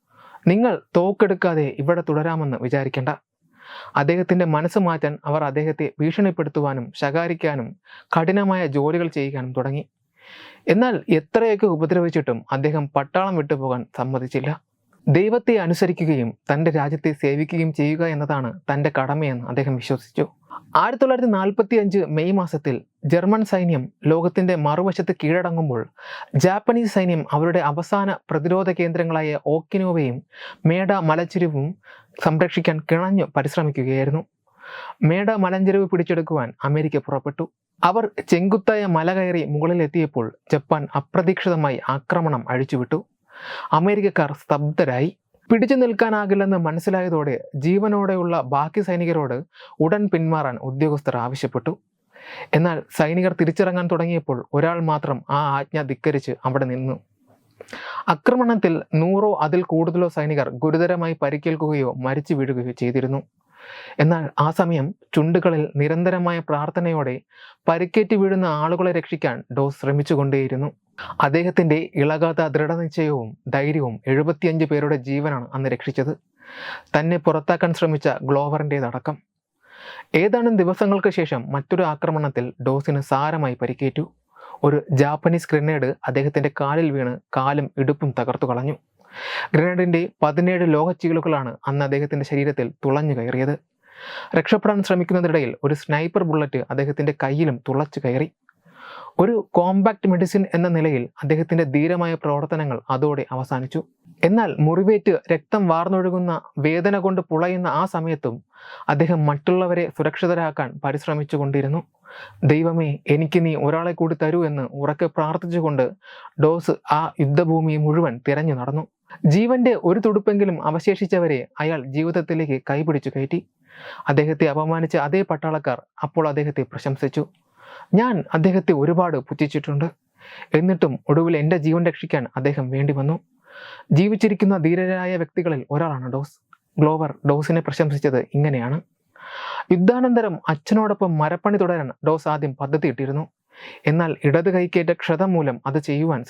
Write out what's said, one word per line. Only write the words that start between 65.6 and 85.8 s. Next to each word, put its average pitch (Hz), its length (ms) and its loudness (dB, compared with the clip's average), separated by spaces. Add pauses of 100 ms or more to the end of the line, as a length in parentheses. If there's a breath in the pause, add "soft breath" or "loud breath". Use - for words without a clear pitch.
നിരന്തരമായ 170 640 0
പ്രാർത്ഥനയോടെ 151 800 -4 (460 loud breath)
പരിക്കേറ്റ് 180 480 2
വീഴുന്ന 190 300 2
ആളുകളെ 170 460 0
രക്ഷിക്കാൻ 156 520 -4 (140)
ഡോസ് 139 240 -2
ശ്രമിച്ചുകൊണ്ടേയിരുന്നു. 139 880 0 (500 loud breath)
അദ്ദേഹത്തിന്റെ 165 760 2
ഇളകാത്ത 156 420 2
ദൃഢനിശ്ചയവും 151 1000 -2 (100)
ധൈര്യവും 139 600 -2
എഴുപത്തിയഞ്ച് 156 580 0
പേരുടെ 147 300 0
ജീവനാണ് 139 580 -4
അന്ന് 135 160 -4
രക്ഷിച്ചത്, 135 480 -4 (800 loud breath)
തന്നെ 170 180 2
പുറത്താക്കാൻ 165 560 0
ശ്രമിച്ച 156 360 0 (140)
ഗ്ലോവറിൻ്റേതടക്കം. 143 920 -2 (960 loud breath)
ഏതാനും 220 400 4
ദിവസങ്ങൾക്ക് 196 540 2
ശേഷം 147 420 -2
മറ്റൊരു 139 320 -2
ആക്രമണത്തിൽ 151 720 -2 (100)
ഡോസിന് 139 380 -2
സാരമായി 143 600 -2
പരിക്കേറ്റു. 131 520 -4 (500 loud breath)
ഒരു 143 280 2
ജാപ്പനീസ് 151 640 2
ഗ്രനേഡ് 147 400 0 (140)